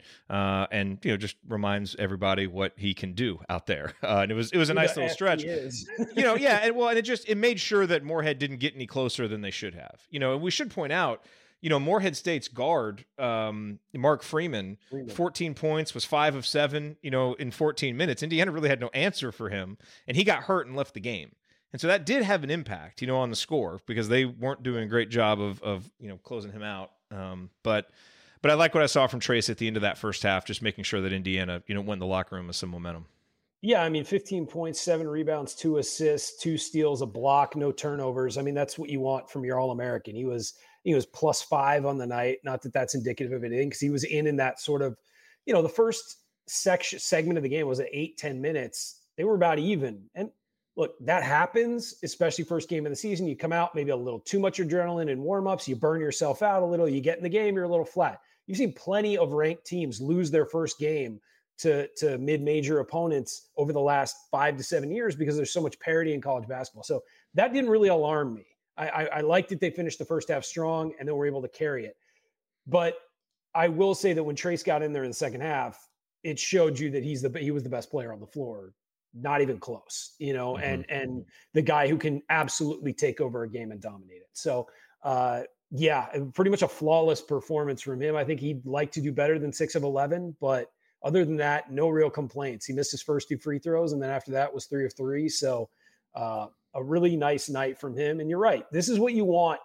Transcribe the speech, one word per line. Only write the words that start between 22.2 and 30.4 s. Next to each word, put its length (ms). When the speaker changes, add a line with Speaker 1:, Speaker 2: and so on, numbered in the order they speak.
Speaker 1:
have 220
an 60
impact, 520
you 60
know, 100
on 100
the 80
score 500
because 220
they 160
weren't 380
doing 220
a 20
great 240
job 300
of, 220
of, 360
you 100
know, 100
closing 340
him 100
out. 300
Um, 400
but, 260
but 100
I 40
like 180
what 100
I 40
saw 220
from 120
Trace 300
at 80
the 80
end 100
of 60
that 160
first 240
half, 240